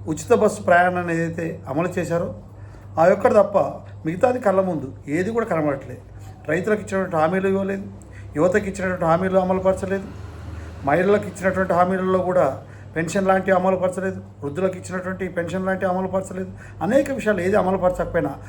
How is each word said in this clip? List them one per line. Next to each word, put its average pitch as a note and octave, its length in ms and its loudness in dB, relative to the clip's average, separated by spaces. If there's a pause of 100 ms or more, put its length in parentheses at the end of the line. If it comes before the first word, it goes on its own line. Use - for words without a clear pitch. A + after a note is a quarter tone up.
ఉచిత D#3+ 260 0
బస్సు G#3 280 4
ప్రయాణాన్ని F3 520 4
ఏదైతే E3 540 -4
అమలు E3 320 -2
చేశారో, E3+ 360 -2 (640)
ఆ E3 80 6
ఒక్కటి G3+ 260 6
తప్ప G3+ 240 6 (480)
మిగతాది A#3+ 340 2
కళ్ళ G3 220 4
ముందు D#3+ 320 -2 (140)
ఏది F3+ 240 -2
కూడా A3+ 140 -2
కనబడట్లేదు. D3 560 -2 (460)
రైతులకు F#3 340 0
ఇచ్చినటువంటి F#3 340 -2
హామీలు F3 320 2
ఇవ్వలేదు, G3 360 -2 (520)
యువతకి F#3+ 340 2
ఇచ్చినటువంటి F3+ 360 -2
హామీలు F3+ 340 2
అమలు F#3 200 2
పరచలేదు, F#3+ 480 -2 (800)
మహిళలకు F#3 420 2
ఇచ్చినటువంటి F#3 460 -2
హామీలలో F#3 460 2
కూడా F3 440 0 (320)
పెన్షన్ E3 320 0
లాంటివి F#3+ 300 4
అమలు F#3 180 4
పరచలేదు, F#3 460 -2 (220)
వృద్ధులకు F3+ 340 -2
ఇచ్చినటువంటి F#3 500 -6
పెన్షన్ F3 380 -4
లాంటివి F#3+ 260 0
అమలు F#3 160 -2
పరచలేదు. F#3 440 -4 (300)
అనేక C#4 300 4
విషయాలు G#3 300 0
ఏది F#3+ 140 2
అమలు F#3+ 220 2
పరచకపోయినా F3 580 0 (140)